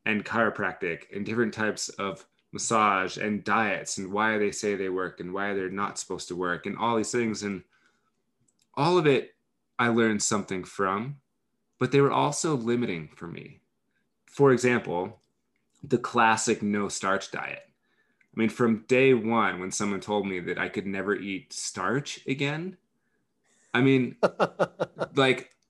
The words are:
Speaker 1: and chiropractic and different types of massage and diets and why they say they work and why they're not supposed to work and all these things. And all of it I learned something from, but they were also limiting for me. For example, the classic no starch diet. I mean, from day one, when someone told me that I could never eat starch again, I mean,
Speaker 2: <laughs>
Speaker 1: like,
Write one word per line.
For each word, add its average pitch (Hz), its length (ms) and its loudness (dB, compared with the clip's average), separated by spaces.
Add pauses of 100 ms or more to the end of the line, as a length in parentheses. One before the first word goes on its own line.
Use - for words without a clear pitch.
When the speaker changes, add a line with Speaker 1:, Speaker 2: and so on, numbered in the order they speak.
Speaker 1:
and 107 200 0
chiropractic 98 880 -2
and 101 100 -6
different 113 280 0
types 107 360 -4
of - 360 -8 (280)
massage 101 640 0
and 101 260 -2
diets 101 540 -2
and 95 140 -8
why 107 260 0
they 104 140 0
say 104 240 -2
they 95 140 -4
work 92 300 -4
and 87 140 -8
why 101 200 -4
they're 95 160 -4
not 98 300 -6
supposed - 300 -8
to 90 60 -8
work 87 300 -4
and 101 120 -6
all 117 180 0
these 107 160 0
things. 110 320 -2
And 101 200 -6 (1120)
all 170 240 4
of 165 80 4
it 131 300 2 (420)
I 120 120 2
learned 113 340 4
something 98 400 -2
from, 101 540 -2 (640)
but 127 120 0
they 139 100 6
were 135 100 4
also 147 440 0
limiting 113 600 -2
for 87 120 -12
me. - 340 -14 (640)
For 139 280 6
example, 110 680 0 (640)
the 135 140 2
classic 113 640 2
no 104 280 0
starch 98 420 -2
diet. - 320 -10 (720)
I - 40 -2
mean, 110 100 2
from 113 380 0
day 131 260 6
one, 107 460 2
when 92 120 -8
someone 101 280 -4
told 104 260 -2
me 95 160 -4
that 87 160 -6
I 90 120 -4
could 95 160 -6
never 98 300 -2
eat 95 360 -8
starch - 760 -6
again, 147 500 -6 (960)
I 120 80 2
mean, 131 340 4 (500)
Speaker 2:
<laughs> - 500 -6
Speaker 1:
like, 131 360 2 (180)